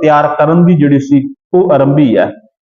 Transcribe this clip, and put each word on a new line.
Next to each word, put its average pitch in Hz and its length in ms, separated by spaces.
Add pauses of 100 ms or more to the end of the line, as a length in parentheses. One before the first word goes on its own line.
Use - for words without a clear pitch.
ਤਿਆਰ 151 360
ਕਰਨ 165 260
ਦੀ 175 100
ਜਿਹੜੀ 143 260
ਸੀ 139 340 (200)
ਉਹ 180 180
ਆਰੰਭੀ 139 460
ਹੈ। 92 80 (500)